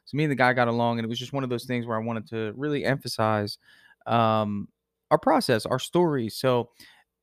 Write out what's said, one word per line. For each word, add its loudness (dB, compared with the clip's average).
So -8
me 0
and 0
the -2
guy 6
got 2
along, 2
and -4
it -4
was -4
just -10
one -4
of -4
those -4
things -4
where -2
I -6
wanted -6
to -6
really -4
emphasize, -2
um, 2
our 4
process, 2
our -2
story. 0
So 0